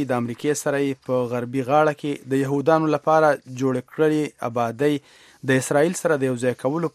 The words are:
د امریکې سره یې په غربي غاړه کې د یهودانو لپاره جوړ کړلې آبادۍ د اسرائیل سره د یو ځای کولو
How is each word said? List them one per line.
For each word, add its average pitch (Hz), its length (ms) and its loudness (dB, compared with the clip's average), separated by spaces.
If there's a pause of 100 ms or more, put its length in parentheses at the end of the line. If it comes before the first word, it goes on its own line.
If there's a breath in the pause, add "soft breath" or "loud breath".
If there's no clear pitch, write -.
د 123 140 -2
امریکې 120 400 -4
سره 143 180 -2
یې 139 300 -4
په 127 240 0
غربي 123 340 -4
غاړه 151 320 4
کې 143 320 -6
د 135 100 2
یهودانو 143 540 2
لپاره 156 340 2 (300)
جوړ 131 160 0 (160)
کړلې 156 320 0 (240)
آبادۍ 120 500 -2 (540 loud breath)
د 131 100 4
اسرائیل 151 380 2
سره 160 240 0
د 135 60 0
یو 127 120 -2
ځای 123 220 0
کولو 156 320 -2